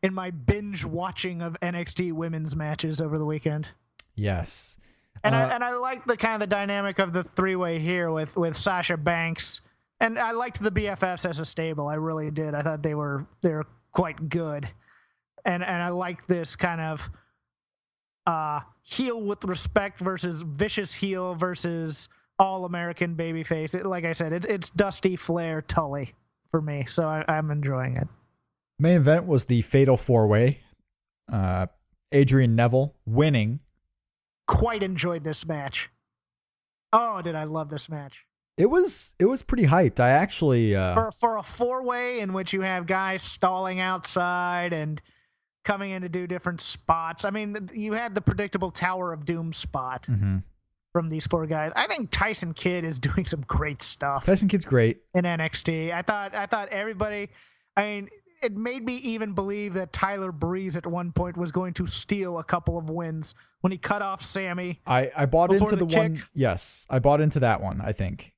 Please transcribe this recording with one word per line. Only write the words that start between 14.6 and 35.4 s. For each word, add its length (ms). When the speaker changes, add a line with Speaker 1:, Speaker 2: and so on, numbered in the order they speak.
Speaker 1:
And, 180
and 200
I 80
liked 360
this 300
kind 240
of, 280
uh, 340
heel 380
with 240
respect 560
versus 420
vicious 520
heel 400
versus 720
all-American 800
babyface. 580
It, 120
like 180
I 80
said, 200
it's, 140
it's 240
Dusty, 460
Flair, 460
Tully 520
for 100
me. 280
So 180
I, 220
I'm 220
enjoying 460
it. 120
Speaker 2:
Main 180
event 300
was 200
the 160
Fatal 340
Four-Way. 640
Uh, 360
Adrian 420
Neville 400
winning. 560
Speaker 1:
Quite 360
enjoyed 420
this 220